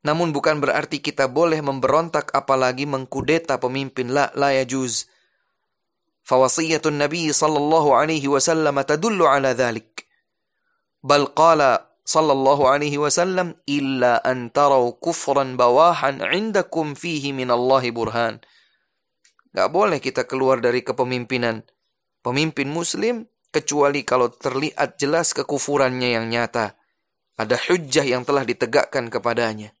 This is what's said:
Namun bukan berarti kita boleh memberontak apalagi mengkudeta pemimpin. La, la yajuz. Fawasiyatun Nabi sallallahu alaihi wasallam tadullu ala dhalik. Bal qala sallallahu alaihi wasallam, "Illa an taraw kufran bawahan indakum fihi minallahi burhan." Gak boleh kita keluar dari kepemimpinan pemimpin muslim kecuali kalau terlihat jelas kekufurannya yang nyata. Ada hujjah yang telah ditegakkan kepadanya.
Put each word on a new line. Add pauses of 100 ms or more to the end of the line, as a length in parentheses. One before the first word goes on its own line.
Namun
bukan
berarti
kita
boleh
memberontak
apalagi
mengkudeta
pemimpin.
La,
la
yajuz. (1200)
Fawasiyatun
Nabi
sallallahu
alaihi
wasallam (100)
tadullu
ala
dhalik. (960)
Bal
qala (140)
sallallahu
alaihi
wasallam, (100)
"Illa
an
taraw (100)
kufran
bawahan
indakum
fihi
minallahi
burhan." (1160)
Gak
boleh
kita
keluar
dari
kepemimpinan (560)
pemimpin
muslim (240)
kecuali
kalau
terlihat
jelas
kekufurannya
yang
nyata. (640)
Ada
hujjah
yang
telah
ditegakkan
kepadanya.